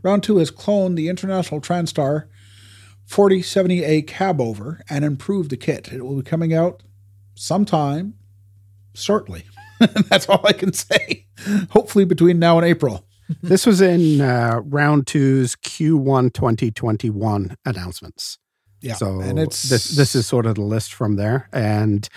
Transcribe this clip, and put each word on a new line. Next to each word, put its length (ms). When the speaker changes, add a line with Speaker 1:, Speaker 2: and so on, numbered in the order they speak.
Speaker 1:
round 200
two 160
has 120
cloned 460
the 120
International 520
Transtar 680
forty 380
seventy 420
A 180
cab 380
over 480
and 160
improved 460
the 60
kit. 360
It 100
will 140
be 60
coming 320
out 280
sometime 800
shortly. 500
<laughs> 180
That's 200
all 160
I 80
can 200
say. 540
Hopefully 340
between 340
now 200
and 80
April. 440
<laughs> 60
Speaker 2:
This 240
was 160
in, 400
uh, 420
round 440
two's 500
Q 400
one 320
twenty 420
twenty-one 960
announcements. 720
Speaker 1:
Yeah, 140
Speaker 2:
So 240
Speaker 1:
and 180
it's 320
Speaker 2:
this, 140
this 180
is 120
sort 180
of 120
the 40
list 320
from 240
there. 340
And 560